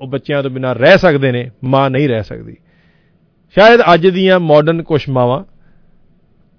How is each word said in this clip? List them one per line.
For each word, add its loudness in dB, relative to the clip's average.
ਉਹ -14
ਬੱਚਿਆਂ -6
ਤੋਂ -8
ਬਿਨਾਂ -6
ਰਹਿ 4
ਸਕਦੇ 0
ਨੇ, -8
ਮਾਂ 0
ਨਹੀਂ -2
ਰਹਿ -4
ਸਕਦੀ। -18
ਸ਼ਾਇਦ 6
ਅੱਜ 2
ਦੀਆਂ 2
ਮਾਡਰਨ 0
ਕੁਛ -4
ਮਾਵਾਂ, -2